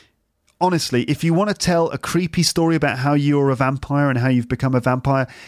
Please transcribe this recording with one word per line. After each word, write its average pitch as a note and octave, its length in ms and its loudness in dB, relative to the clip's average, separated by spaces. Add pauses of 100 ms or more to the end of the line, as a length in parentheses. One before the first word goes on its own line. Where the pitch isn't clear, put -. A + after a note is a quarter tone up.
(600)
Honestly, E3 440 0
if - 200 -2
you E3 100 2
want G3+ 160 0
to G3 40 -2
tell E3+ 380 0
a C#3 60 -6
creepy F3 460 -2
story E3 320 2
about C#3 220 0
how C#3+ 160 0
you're C#3+ 380 2
a C3 40 0
vampire C#3 540 0
and B2+ 100 0
how B2+ 80 0
you've B2 220 0
become C3 260 -2
a B2 60 2
vampire, C3 460 0 (200)